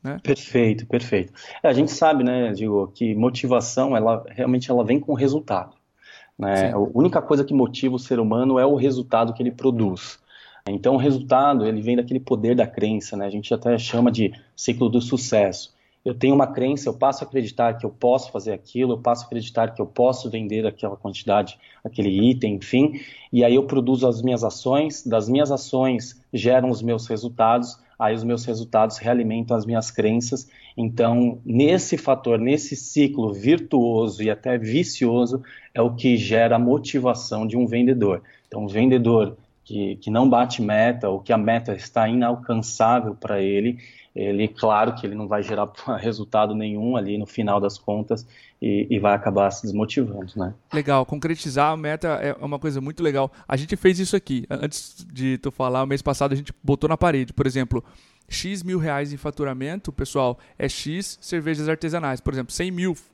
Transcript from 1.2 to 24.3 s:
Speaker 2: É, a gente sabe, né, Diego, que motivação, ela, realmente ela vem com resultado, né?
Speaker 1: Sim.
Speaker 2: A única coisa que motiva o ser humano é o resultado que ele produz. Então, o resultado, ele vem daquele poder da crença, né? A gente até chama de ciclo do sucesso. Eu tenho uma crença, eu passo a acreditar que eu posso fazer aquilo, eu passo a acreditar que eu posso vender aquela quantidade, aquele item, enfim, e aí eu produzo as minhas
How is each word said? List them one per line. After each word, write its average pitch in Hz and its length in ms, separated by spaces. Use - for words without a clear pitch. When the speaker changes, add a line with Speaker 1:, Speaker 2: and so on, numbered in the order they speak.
Speaker 2:
É, 160 60
a 131 40
gente 147 180
sabe, 151 320
né, 123 280
Diego, 101 420
que 110 220
motivação, 123 800
ela, 113 320
realmente 127 420
ela 123 140
vem 123 160
com - 140
resultado, 131 600
né? 98 320
Speaker 1:
Sim. 113 40
Speaker 2:
A 101 60
única 143 420
coisa 143 240
que 143 80
motiva 127 420
o 123 40
ser 127 200
humano 120 380
é 131 80
o 143 100
resultado 123 580
que 123 100
ele 123 80
produz. 117 680
Então, 104 280
o - 20
resultado, 131 680
ele 110 140
vem 120 140
daquele 123 240
poder 117 360
da 117 100
crença, 107 500
né? 101 120
A - 20
gente 104 240
até 117 240
chama 117 340
de 107 220
ciclo 120 340
do 120 100
sucesso. 113 760
Eu 123 100
tenho 131 220
uma 139 120
crença, 135 420
eu - 40
passo 135 300
a 139 40
acreditar 117 480
que 117 100
eu 104 40
posso 123 420
fazer 104 200
aquilo, 123 420
eu 110 40
passo 120 260
a - 40
acreditar 117 460
que - 80
eu 101 40
posso 123 440
vender 110 380
aquela 101 280
quantidade, 101 640
aquele 104 460
item, 117 260
enfim, 143 440
e 120 120
aí 120 120
eu 135 80
produzo 131 440
as 117 140
minhas 120 220